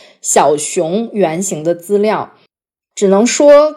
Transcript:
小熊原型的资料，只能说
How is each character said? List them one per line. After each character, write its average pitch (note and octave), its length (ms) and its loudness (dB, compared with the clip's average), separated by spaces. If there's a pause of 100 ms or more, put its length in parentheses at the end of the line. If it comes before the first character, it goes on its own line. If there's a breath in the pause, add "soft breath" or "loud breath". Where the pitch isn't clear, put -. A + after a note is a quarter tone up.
(220 loud breath)
小 D3+ 340 0
熊 F#3 560 -6
原 F3+ 300 -2
型 E3+ 200 -8
的 E3+ 120 -2
资 G3 240 -4
料， G3+ 340 -4 (600 soft breath)
只 G3+ 120 -2
能 G3 200 2
说 D4 500 4